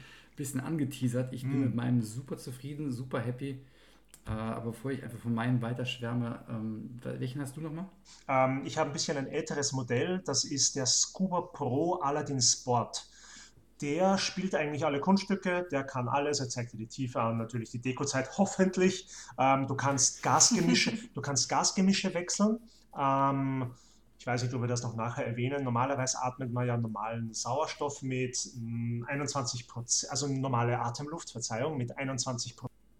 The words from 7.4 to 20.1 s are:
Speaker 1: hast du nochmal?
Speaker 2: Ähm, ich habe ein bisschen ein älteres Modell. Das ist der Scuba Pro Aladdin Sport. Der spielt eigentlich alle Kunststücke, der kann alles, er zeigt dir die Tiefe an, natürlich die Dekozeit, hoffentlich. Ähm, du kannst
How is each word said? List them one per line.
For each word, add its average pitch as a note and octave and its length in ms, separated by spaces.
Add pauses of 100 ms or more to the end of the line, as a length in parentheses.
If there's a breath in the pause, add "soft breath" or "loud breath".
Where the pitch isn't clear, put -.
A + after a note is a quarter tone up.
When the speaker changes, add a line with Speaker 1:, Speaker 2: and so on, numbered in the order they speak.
Speaker 1:
hast C3 140
du D3+ 60
nochmal? D#3+ 260 (400 loud breath)
Speaker 2:
Ähm, C3 380
ich A#2+ 120
habe D#3 120
ein C#3 40
bisschen D#3+ 240
ein C3+ 100
älteres D3 440
Modell. C3 540
Das C3+ 180
ist - 320
der C3+ 100
Scuba F3+ 560
Pro E3 540
Aladdin C#3+ 460
Sport. - 680 (720 loud breath)
Der F3+ 400
spielt F#3 340
eigentlich D3+ 320
alle C#3+ 140
Kunststücke, F#3 720
der C3+ 120
kann B2 240
alles, C#3+ 320
er B2 100
zeigt A#2+ 240
dir - 40
die A2 80
Tiefe B2+ 340
an, A2+ 200
natürlich A2+ 320
die B2+ 80
Dekozeit, C3 580
hoffentlich. F#3+ 720 (320 loud breath)
Ähm, C3+ 260
du A#2+ 80
kannst C3 480